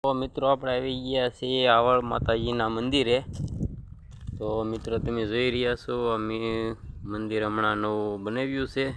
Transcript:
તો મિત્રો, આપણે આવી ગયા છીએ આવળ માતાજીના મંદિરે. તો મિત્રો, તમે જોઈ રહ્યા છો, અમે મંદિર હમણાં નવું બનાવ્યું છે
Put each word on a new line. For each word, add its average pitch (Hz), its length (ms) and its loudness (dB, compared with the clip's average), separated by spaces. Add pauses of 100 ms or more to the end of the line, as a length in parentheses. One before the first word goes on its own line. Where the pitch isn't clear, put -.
તો 135 60 2
મિત્રો, 131 340 0
આપણે 135 240 4
આવી 127 320 -2
ગયા 127 260 2
છીએ 127 380 2
આવળ 120 340 8
માતાજીના 117 680 0
મંદિરે. 123 480 2 (1200)
તો 110 260 -2
મિત્રો, 113 360 -4
તમે 117 280 0
જોઈ 120 240 2
રહ્યા 123 240 0
છો, 123 200 -6 (200)
અમે 110 240 -2 (640)
મંદિર 107 420 -2
હમણાં 107 320 2
નવું 107 460 -2
બનાવ્યું 131 440 -2
છે 135 180 -2 (120)